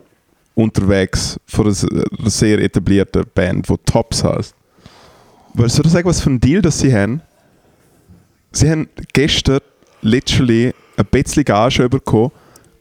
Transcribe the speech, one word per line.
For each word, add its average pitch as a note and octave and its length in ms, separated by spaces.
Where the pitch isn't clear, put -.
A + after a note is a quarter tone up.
unterwegs G2 920
von - 200
einer G#2 60
s-, - 120
einer - 460
sehr G#2+ 300
etablierten F#2+ 640
Band, F#2+ 340
die - 60
Tops - 400
heisst. - 300
Willst A#2 260
du D3 40
dir D#3+ 80
sagen, F3 180
was D#3+ 140
für D3 80
ein B2 100
Deal D#3 220
das D#3+ 160
sie C3 160
haben? G#2+ 260
Sie D3+ 180
haben D#3+ 180
gestern C3+ 460
literally A#2+ 720
ein G#2+ 140
bisschen C#3 340
Gage A#2 440
bekommen, B2 420